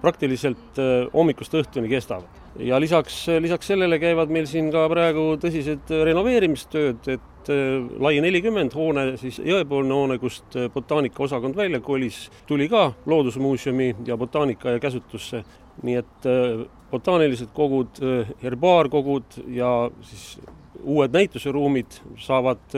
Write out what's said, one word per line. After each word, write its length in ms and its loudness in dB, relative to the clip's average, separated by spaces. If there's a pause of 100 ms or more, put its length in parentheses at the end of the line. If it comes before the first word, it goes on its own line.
praktiliselt, 760 -2 (380)
hommikust 420 2
õhtuni 320 -2
kestavad. 400 -4 (320)
Ja 220 0
lisaks, 400 0 (180)
lisaks 320 -2
sellele 240 2
käivad 320 2
meil 160 0
siin 300 -2
ka 160 4
praegu 400 2 (100)
tõsised 480 -4 (220)
renoveerimistööd, 1040 0
et, 380 -8 (440)
lai 240 2
nelikümmend 560 0
hoone, 400 0
siis 240 -10
jõepoolne 560 0
hoone, 240 0
kust 400 -6 (140)
botaanikaosakond 840 -2
välja 240 -2
kolis, 460 -4 (180)
tuli 240 0
ka 220 4 (180)
Loodusmuuseumi 840 0 (100)
ja 140 -4
botaanikaia 640 -2
käsutusse. 580 -8 (400)
Nii 220 -2
et, 300 -4 (580)
botaanilised 640 2
kogud, 420 0 (460)
herbaarkogud 1000 2 (160)
ja 300 2 (180)
siis 300 -20 (480)
uued 320 2
näituseruumid 800 0 (240)
saavad, 400 0 (180)